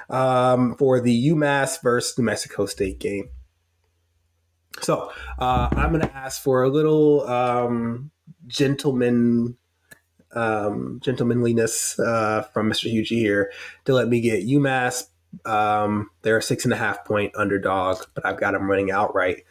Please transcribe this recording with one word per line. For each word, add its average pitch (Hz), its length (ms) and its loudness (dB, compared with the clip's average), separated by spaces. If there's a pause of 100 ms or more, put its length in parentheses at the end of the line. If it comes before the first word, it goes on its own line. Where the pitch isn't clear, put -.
(100)
um, 127 640 2
for 131 260 4
the 120 120 4
U 135 240 2
mass 143 440 0
versus 120 380 0
New 127 60 2
Mexico 104 420 -2
State 95 320 -4
game. 101 300 -6 (1500)
So, - 320 -4 (260)
uh, 123 320 0
I'm 151 220 0
gonna 160 200 0
ask 131 300 -12
for 127 220 2
a 131 40 2
little, 151 600 4
um, 120 840 -2 (380)
gentleman-, 123 1080 2 (760)
um, 117 680 -2
gentlemanliness, 120 1000 0
uh, 110 420 0 (100)
from 110 140 0
Mister - 220 -2
Hugie 110 220 0
here 101 420 0 (320)
to 139 100 2
let 120 140 2
me 120 120 2
get 110 240 0
UMass. 131 600 0 (400)
Um, 104 680 0 (120)
they're 110 160 2
a 107 40 -2
six - 220 -2
and 123 80 2
a 110 40 -2
half 107 280 -4
point 104 320 -2
underdog, 95 600 0 (160)
but - 120 -6
I've 92 140 -4
got 101 140 0
'em 95 140 -2
running 98 220 2
outright 95 600 0